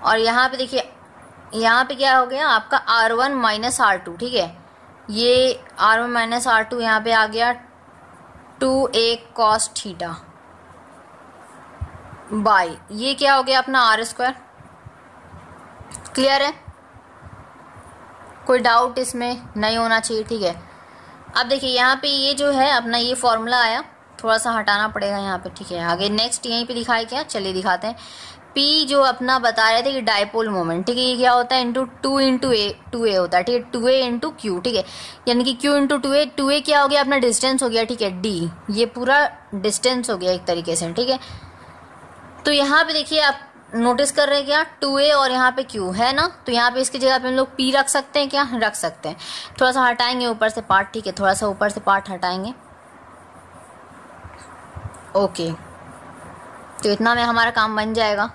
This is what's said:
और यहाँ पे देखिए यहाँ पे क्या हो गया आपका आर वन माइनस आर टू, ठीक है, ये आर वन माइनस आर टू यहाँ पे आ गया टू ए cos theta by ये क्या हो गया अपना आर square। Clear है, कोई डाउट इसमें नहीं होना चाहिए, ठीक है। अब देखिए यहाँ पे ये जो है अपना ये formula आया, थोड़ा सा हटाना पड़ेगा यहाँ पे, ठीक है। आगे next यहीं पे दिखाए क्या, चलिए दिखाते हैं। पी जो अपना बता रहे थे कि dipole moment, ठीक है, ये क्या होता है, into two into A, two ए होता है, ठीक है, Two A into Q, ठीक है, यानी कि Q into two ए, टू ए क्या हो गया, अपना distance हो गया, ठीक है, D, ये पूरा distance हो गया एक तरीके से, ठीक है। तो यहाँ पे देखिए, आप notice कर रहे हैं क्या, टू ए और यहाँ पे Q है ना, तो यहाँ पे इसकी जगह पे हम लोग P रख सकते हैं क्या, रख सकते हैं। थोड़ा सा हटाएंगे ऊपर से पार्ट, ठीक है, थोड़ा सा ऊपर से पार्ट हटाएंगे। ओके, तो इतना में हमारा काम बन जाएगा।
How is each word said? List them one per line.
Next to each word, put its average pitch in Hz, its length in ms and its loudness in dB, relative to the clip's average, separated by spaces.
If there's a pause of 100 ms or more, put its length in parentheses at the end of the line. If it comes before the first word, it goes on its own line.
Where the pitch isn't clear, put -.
और 208 140 2
यहाँ 233 300 2
पे 262 80 -6
देखिए 254 260 -4 (720)
यहाँ 226 300 4
पे 269 100 -8
क्या 262 220 4
हो 254 100 4
गया 269 220 -2
आपका 220 280 2
आर 226 380 2
वन 262 200 0
माइनस 226 460 0
आर 202 180 4
टू, 180 160 -12
ठीक 202 200 -8
है, 175 220 -2 (540)
ये 247 500 2 (200)
आर 220 200 4
वन 240 100 -4
माइनस 233 360 -2
आर 226 180 4
टू 240 160 -8
यहाँ 220 200 2
पे 226 120 -2
आ 220 140 4
गया 226 260 0 (1080)
टू 262 340 2
ए 226 120 2 (320)
cos 220 380 2
theta 175 340 -10 (2250)
by 196 260 4 (240)
ये 240 220 -4
क्या 277 200 4
हो 262 80 4
गया 262 160 2
अपना 262 240 2
आर 220 220 2
square। 247 300 -4 (1800)
Clear 269 280 2
है, 285 100 0 (1900)
कोई 254 140 4
डाउट 240 380 4
इसमें 247 440 -6 (140)
नहीं 220 200 0
होना 226 240 2
चाहिए, 220 240 -4
ठीक 220 180 -4
है। 170 120 0 (840)
अब 240 120 0
देखिए 269 220 -2
यहाँ 254 260 4
पे 277 120 -6
ये 277 260 0
जो 285 180 0
है 269 200 4
अपना 233 260 0
ये 240 180 0
formula 240 460 2
आया, 233 200 0 (360)
थोड़ा 220 200 0
सा 226 140 -2
हटाना 208 360 0
पड़ेगा 202 280 -4
यहाँ 196 220 -4
पे, 185 120 -12
ठीक 190 220 -14
है। 175 120 -6
आगे 175 260 0
next 226 360 -2
यहीं 233 200 -4
पे 247 80 -8
दिखाए 233 300 -2
क्या, 254 200 -6
चलिए 196 280 -6
दिखाते 185 340 -2
हैं। 233 100 -6 (600)
पी 294 300 0
जो 277 160 2
अपना 254 360 2
बता 226 320 2
रहे 226 120 2
थे 269 100 -2
कि 262 80 -4
dipole 220 480 0
moment, 180 380 -2
ठीक 247 100 -2
है, 254 80 0
ये 254 120 0
क्या 247 160 4
होता 247 240 2
है, 254 80 0
into 247 220 -2 (160)
two 269 200 0
into 262 320 2
A, 208 140 0 (240)
two 233 120 -4
ए 208 120 2
होता 180 220 2
है, 180 60 0
ठीक 240 100 -2
है, 240 160 -4
Two 240 180 -2
A 262 140 4
into 247 320 -4
Q, 185 300 -4
ठीक - 120 -2
है, 190 80 0 (440)
यानी 240 160 2
कि 247 180 -2
Q 285 140 2
into 285 260 2
two 277 100 0
ए, 285 120 4 (120)
टू 277 140 0
ए 285 100 2
क्या 285 220 4
हो 277 60 4
गया, 285 120 2
अपना 269 180 2
distance 254 440 2
हो 262 60 0
गया, 226 160 0
ठीक 226 180 -6
है, 196 80 0 (120)
D, 208 120 -2 (360)
ये 220 180 2
पूरा 247 300 2 (380)
distance 233 540 -2
हो 208 60 0
गया 180 160 -2
एक 180 120 -4
तरीके 170 320 -2
से, 170 160 -4
ठीक 240 160 -4
है। 262 100 0 (1300)
तो 294 80 2
यहाँ 285 320 4
पे 320 80 -6
देखिए, 311 300 -2
आप 277 180 2 (340)
notice 247 380 2
कर 285 160 2
रहे 285 100 2
हैं 277 80 -4
क्या, 294 160 2 (180)
टू 277 180 0
ए 285 120 4
और 277 200 4
यहाँ 254 220 2
पे 262 140 -4
Q 185 280 -6
है 233 200 2
ना, 302 120 0 (200)
तो 254 60 -2
यहाँ 240 180 2
पे 247 100 -4
इसकी 262 180 -2
जगह 262 200 2
पे 254 100 -4
हम 254 60 -2
लोग 262 220 -2
P 262 180 0
रख 269 140 2
सकते 277 320 -2
हैं 277 80 0
क्या, 277 260 0
रख 220 200 0
सकते - 340 -6
हैं। 156 80 -10 (440)
थोड़ा 254 120 4
सा 262 100 2
हटाएंगे 247 440 0
ऊपर 220 220 0
से 220 140 -4
पार्ट, 196 300 2
ठीक 220 140 -8
है, 185 60 -6
थोड़ा 196 220 2
सा 214 120 -2
ऊपर 202 240 0
से 208 100 -8
पार्ट 196 300 0
हटाएंगे। 185 440 -4 (2500)
ओके, 175 340 0 (1300)
तो 214 80 2
इतना 226 240 2
में 240 80 0
हमारा 233 280 2
काम 220 260 0
बन 214 180 -2
जाएगा। 214 400 0